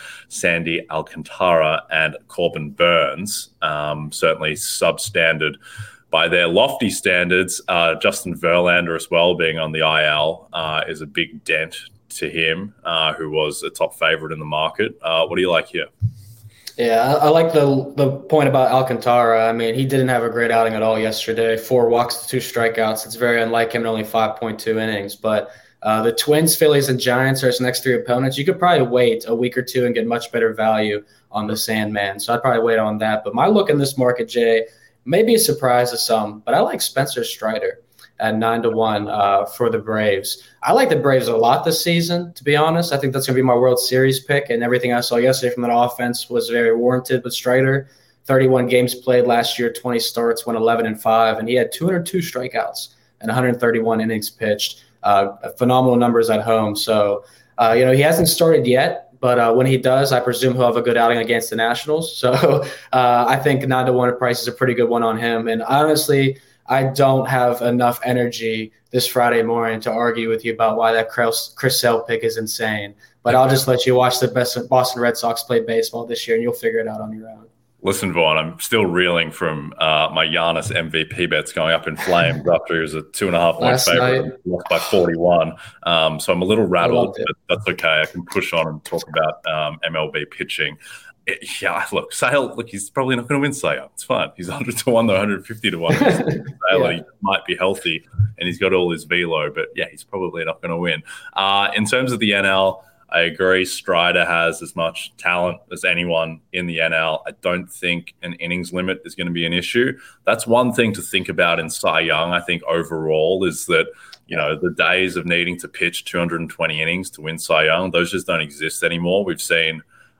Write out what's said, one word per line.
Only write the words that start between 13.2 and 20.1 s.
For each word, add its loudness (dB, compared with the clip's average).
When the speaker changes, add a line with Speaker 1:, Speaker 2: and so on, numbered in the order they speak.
Speaker 1:
was -4
a -8
top -6
favorite -2
in -8
the -12
market. -4
Uh, 0
what -8
do 0
you 0
like 0
here? -8
Speaker 2:
Yeah, 2
I, 2
I 6
like 4
the, 2
the 0
point 4
about 4
Alcantara. 2
I 0
mean, -2
he 0
didn't 2
have 2